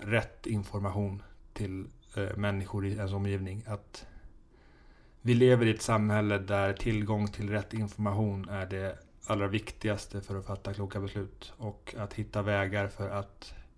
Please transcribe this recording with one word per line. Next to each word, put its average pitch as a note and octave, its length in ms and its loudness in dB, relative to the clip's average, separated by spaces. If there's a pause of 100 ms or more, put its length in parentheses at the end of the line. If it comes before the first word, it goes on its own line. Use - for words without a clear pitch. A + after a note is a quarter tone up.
rätt - 460 -2
information G2 760 -2 (300)
till, F#2+ 340 -6 (300)
eh, G2 200 -2
människor G2 500 0
i G2 60 0
ens G2+ 200 -2
omgivning. G2 540 -2
Att - 400 -10 (1160)
vi A#2+ 120 6
lever B2 320 10
i A2 40 8
ett G#2+ 120 0
samhälle G#2+ 560 4
där G2 340 2
tillgång G#2 560 0
till G2+ 220 -6
rätt G#2 240 -2
information G2+ 760 0
är F#2+ 180 -4
det F#2+ 320 -4 (280)
allra G2+ 220 2
viktigaste G2+ 720 -2
för G2 180 -6
att F#2+ 80 -8
fatta G2 280 -6
kloka G2 260 -4
beslut. G2 560 -8
Och - 420 -10
att G#2 160 -6
hitta G#2 280 -2
vägar G2+ 460 2
för G2 200 -6
att - 460 -8 (240)